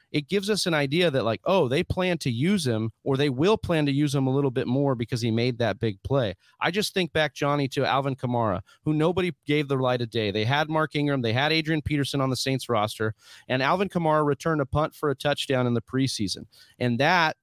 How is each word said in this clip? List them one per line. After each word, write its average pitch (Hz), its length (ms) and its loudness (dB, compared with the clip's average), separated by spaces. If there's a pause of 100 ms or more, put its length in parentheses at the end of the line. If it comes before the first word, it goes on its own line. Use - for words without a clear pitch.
(140)
it 147 160 -2
gives 196 200 -2
us 208 160 0
an 180 80 0
idea 151 380 2
that, 127 140 0
like, 110 180 -2
oh, 175 240 2
they 143 160 0
plan 180 360 -2
to 139 120 -2
use 160 340 0
him, 113 280 -2 (100)
or 135 140 0
they 147 100 2
will 156 300 2
plan 156 280 0
to 143 60 0
use 143 240 0
him 135 120 2
a 131 60 2
little 139 160 2
bit 120 160 -2
more 135 300 2
because 117 240 -4
he 117 100 0
made 117 280 0
that 110 200 0
big 107 240 -4
play. 123 360 -2 (240)
I 156 100 2
just 202 220 -4
think 180 180 -2
back, 151 240 0
Johnny, 143 320 0
to 131 180 -2
Alvin 135 300 0
Kamara, 117 460 0 (240)
who 156 80 0
nobody 175 400 0 (120)
gave 147 220 0
the 139 80 0
light 127 260 0
of 117 80 -6
day. 107 220 -2
They 107 140 0
had 147 240 0
Mark 156 260 0
Ingram, 143 260 0
they 113 120 0
had 143 180 2
Adrian 160 300 0
Peterson 143 400 -2
on 135 80 0
the 127 80 -2
Saints 135 320 -2
roster, 110 440 0 (360)
and 127 120 0
Alvin 180 280 0
Kamara 156 360 2
returned 147 360 0
a 135 40 -2
punt 147 300 -2
for 151 140 -2
a 135 60 -2
touchdown 135 520 0
in 120 60 0
the 117 80 0
preseason. 127 640 -4 (340)
And 120 220 0
that 160 420 2